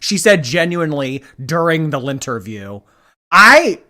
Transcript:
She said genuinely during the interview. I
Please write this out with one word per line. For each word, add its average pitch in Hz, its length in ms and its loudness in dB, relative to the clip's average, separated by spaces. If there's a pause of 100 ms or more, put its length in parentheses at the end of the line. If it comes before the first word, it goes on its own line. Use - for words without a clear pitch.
She - 180 -6
said 185 260 2
genuinely 147 760 -4 (220)
during 160 460 -2
the 139 100 -4
interview. 110 800 -10 (500)
I 220 600 6